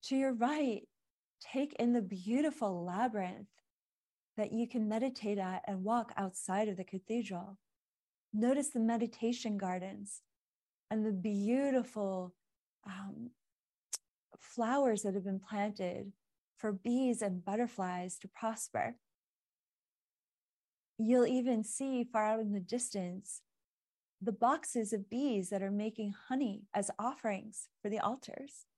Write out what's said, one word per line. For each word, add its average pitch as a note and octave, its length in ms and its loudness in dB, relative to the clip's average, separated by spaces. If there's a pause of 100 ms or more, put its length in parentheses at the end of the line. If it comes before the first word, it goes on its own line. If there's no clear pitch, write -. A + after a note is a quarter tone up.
To C4+ 100 0
your C4+ 180 4
right, B3 500 2 (680)
take D4 200 0
in A#3+ 200 4
the A#3+ 80 6
beautiful G3+ 800 0
labyrinth F#3+ 640 -2 (880)
that G#3+ 160 0
you A#3 160 0
can A3+ 220 0
meditate A3 480 0
at F#3 300 -2
and F#3+ 160 -2
walk A3+ 340 0
outside G3 500 0
of G3 80 -2
the F3+ 80 -6
cathedral. G3 720 -4 (760)
Notice C4 360 4
the A#3+ 100 -4
meditation A3+ 800 0
gardens F#3+ 640 -4 (680)
and G#3+ 160 2
the A3 60 2
beautiful, G#3 1200 2 (540)
um, G3 420 -10 (1080)
flowers A#3 640 2
that G3 100 0
have F#3+ 120 -2
been F#3+ 140 -2
planted G3+ 760 -4 (440)
for A3 140 -2
bees A#3+ 500 2
and F#3 220 -2
butterflies F#3 720 -2
to - 100 -14
prosper. - 680 -4 (2000)
You'll A#3+ 300 6
even A#3+ 360 2
see C4 420 -2
far A3 200 2
out A3 140 4
in G#3 140 0
the G3+ 60 0
distance F#3 840 -4 (800)
the G3+ 100 0
boxes A#3+ 640 2
of G3+ 160 -2
bees A#3 400 0
that G3 120 0
are G3 100 -2
making G#3 440 -2 (140)
honey A#3 340 -2 (100)
as G3+ 240 0
offerings G#3+ 680 -4 (140)
for G#3 80 -4
the G#3 100 -2
altars. - 680 -6 (120)